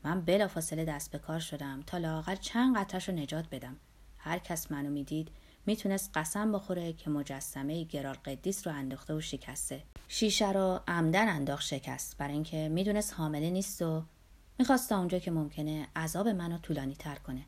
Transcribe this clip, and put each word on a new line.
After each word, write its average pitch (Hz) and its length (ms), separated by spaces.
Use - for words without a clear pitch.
من 170 160
بلافاصله 170 640
دست 147 260
به 151 80
کار 165 220
شدم 143 460
تا 180 120
لااقل 160 360
چند 240 420
قطره‌ش 190 320
رو 185 60
نجات 156 360
بدم. 127 260
هر 165 200
کس 170 340
منو 143 180
می‌دید 147 400
می‌تونست 196 480
قسم 202 380
بخوره 175 400
که 160 180
مجسمه 143 720
گرال 139 300
قدیس 143 520
رو 160 80
انداخته 135 400
و 156 60
شکسته. 139 600
شیشه 208 440
رو 190 360
عمدن 170 400
انداخت 143 360
شکست، 131 540
برای 143 160
اینکه 156 340
می‌دونست 202 460
حامله 156 360
نیست 190 320
و 160 200
می‌خواست 254 300
تا 208 100
اونجا 180 200
که 175 120
ممکنه 151 680
عذاب 165 320
منو 170 300
طولانی 139 360
تر 147 200
کنه. 135 340